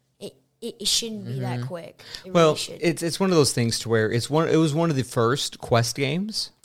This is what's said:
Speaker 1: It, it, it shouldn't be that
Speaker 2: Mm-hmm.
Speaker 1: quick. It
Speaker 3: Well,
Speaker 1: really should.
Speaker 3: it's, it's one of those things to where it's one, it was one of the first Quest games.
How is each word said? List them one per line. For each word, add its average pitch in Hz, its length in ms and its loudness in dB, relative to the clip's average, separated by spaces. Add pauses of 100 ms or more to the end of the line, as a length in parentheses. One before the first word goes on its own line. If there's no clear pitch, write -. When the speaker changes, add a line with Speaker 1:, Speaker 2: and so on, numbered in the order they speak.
(180)
Speaker 1:
It, - 160 -14 (280)
it, 233 180 -10
it 208 80 -4
shouldn't 214 380 -4
be 131 140 -6
that 123 200 -4
Speaker 2:
Mm-hmm. 123 80 -8
Speaker 1:
quick. - 340 -14 (220)
It 185 80 -10
Speaker 3:
Well, 165 160 6
Speaker 1:
really 151 100 2
should. - 220 -8
Speaker 3:
it's, 165 220 0
it's 165 180 -4
one 190 100 2
of 175 60 4
those 143 160 6
things 117 280 0
to - 80 -8
where 110 220 2
it's 117 200 0
one, 156 180 2
it 151 80 4
was 160 180 4
one 165 160 2
of 143 60 0
the 131 80 2
first 123 540 0
Quest 117 380 2
games. 170 540 -4 (140)